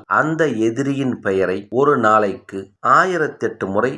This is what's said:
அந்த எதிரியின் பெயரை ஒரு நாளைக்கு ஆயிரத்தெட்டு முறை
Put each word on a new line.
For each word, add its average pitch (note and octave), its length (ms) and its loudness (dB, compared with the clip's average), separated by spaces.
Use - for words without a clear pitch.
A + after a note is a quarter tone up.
அந்த D3+ 360 0
எதிரியின் C3 580 -2
பெயரை F#2+ 380 -2
ஒரு C#3+ 280 2
நாளைக்கு G#2+ 640 0
ஆயிரத்தெட்டு D3+ 800 0
முறை G#2+ 300 -2